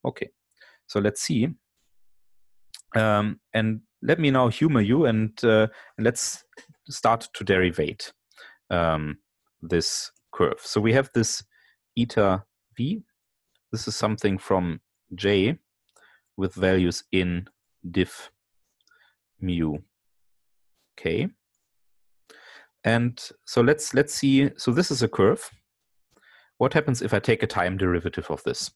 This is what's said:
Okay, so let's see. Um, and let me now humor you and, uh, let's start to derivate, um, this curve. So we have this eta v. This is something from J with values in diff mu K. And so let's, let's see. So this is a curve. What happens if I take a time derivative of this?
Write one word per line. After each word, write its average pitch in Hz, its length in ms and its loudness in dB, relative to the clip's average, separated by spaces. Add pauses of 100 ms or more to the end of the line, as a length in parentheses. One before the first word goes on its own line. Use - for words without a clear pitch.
Okay, - 240 -6 (580)
so 107 120 -2
let's 104 220 0
see. 123 280 0 (1500)
Um, 107 440 0 (140)
and 110 280 0 (200)
let 165 180 0
me 143 120 2
now 127 160 4
humor 139 340 2
you 131 240 4
and, 110 260 0 (120)
uh, 110 240 6 (300)
let's - 460 -4 (460)
start 117 440 -2
to - 100 -10
derivate, 90 680 0 (580)
um, 80 480 0 (440)
this 82 500 -2 (220)
curve. - 280 0
So - 200 -2
we 113 120 2
have 135 200 2
this - 300 -2 (540)
eta 101 460 0 (320)
v. 175 280 -6 (680)
This 113 160 -8
is - 80 -8
something 104 420 0
from 90 440 -2 (340)
J 101 420 2 (760)
with 95 200 -4
values 92 560 2
in 90 360 -2 (420)
diff - 420 -4 (1080)
mu 82 380 -2 (1200)
K. 92 320 -2 (1500)
And 117 380 0 (240)
so - 160 0
let's, 151 320 2
let's 147 200 0
see. 139 440 2
So - 140 -2
this 165 200 0
is 135 100 -2
a 117 60 2
curve. 113 420 0 (1080)
What 127 160 0
happens 147 280 0
if - 120 -2
I 101 60 2
take - 240 2
a 104 40 -2
time 92 300 -2
derivative 87 520 -2
of 76 140 -6
this? - 320 -4